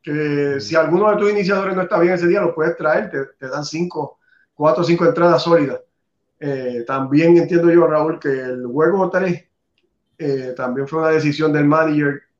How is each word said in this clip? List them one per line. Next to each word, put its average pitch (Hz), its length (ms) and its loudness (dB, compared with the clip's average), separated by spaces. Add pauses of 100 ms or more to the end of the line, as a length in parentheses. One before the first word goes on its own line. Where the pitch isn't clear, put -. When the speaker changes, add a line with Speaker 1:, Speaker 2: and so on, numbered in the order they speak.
Speaker 1:
que 147 540 -2
Speaker 2:
Mm. 135 40 -6
Speaker 1:
si 160 160 -4
alguno 175 340 2
de 202 60 2
tus 208 140 0
iniciadores 196 440 -2
no 185 80 -2
está 180 160 -2
bien 175 140 2
ese 175 160 0
día, 202 140 2
lo 170 120 -2
puedes 160 220 -2
traer, 170 340 -2
te, 139 140 -6 (140)
te 135 100 -12
dan 147 160 -8
cinco, 160 540 -8 (360)
cuatro 156 280 0
o - 20 0
cinco 170 220 2
entradas 170 360 2
sólidas. 165 380 0 (580)
Eh, 131 480 -6
también 143 520 4
entiendo 170 340 2
yo, 170 140 6
Raúl, 156 340 0
que 151 80 -6
el 127 380 -4
juego 170 420 0
tres, 180 380 -2 (720)
eh, 135 360 -4
también 127 320 -6
fue 160 140 -6
una 160 80 0
decisión 151 440 0
del 147 120 2
manager, 147 580 2 (180)